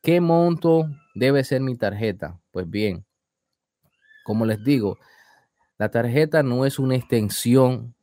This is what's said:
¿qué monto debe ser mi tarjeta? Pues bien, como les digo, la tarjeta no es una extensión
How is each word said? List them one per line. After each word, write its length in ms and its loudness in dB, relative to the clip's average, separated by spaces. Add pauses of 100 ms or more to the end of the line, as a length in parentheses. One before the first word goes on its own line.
¿qué 200 2
monto 680 2 (260)
debe 280 2
ser 180 -2
mi 140 -4
tarjeta? 640 -6 (120)
Pues 180 -8
bien, 360 -4 (1160)
como 220 -2
les 180 -2
digo, 340 0 (800)
la 120 -2
tarjeta 540 0
no 220 0
es 140 -2
una 160 0
extensión 1080 0